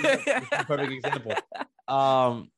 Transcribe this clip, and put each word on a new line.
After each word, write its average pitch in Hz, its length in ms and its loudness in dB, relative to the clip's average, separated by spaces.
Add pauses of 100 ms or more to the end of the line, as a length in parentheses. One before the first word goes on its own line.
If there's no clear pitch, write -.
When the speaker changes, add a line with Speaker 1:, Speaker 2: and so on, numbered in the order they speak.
Speaker 1:
this 277 160 2
is - 80 -8
a, 294 120 4
this 254 40 -4
is - 160 -4
a - 60 -4
perfect 143 260 -2
Speaker 2:
<laughs> 131 140 -8
Speaker 1:
example. 117 280 -4 (540)
Um, 131 720 2